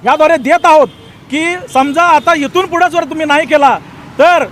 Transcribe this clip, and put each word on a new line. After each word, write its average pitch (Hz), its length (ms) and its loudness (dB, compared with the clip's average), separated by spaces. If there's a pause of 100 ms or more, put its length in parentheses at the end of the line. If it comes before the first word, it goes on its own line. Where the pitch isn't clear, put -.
याद्वारे 311 340 2
देत 311 260 0
आहोत 311 220 4 (440)
की 311 140 -4 (280)
समजा 277 320 0
आता 339 300 2
इथून 302 300 -2
पुढं 339 220 -2
जर 339 160 -2
तुम्ही 311 220 -6
नाही 294 220 -4
केला 277 300 2 (420)
तर 320 320 4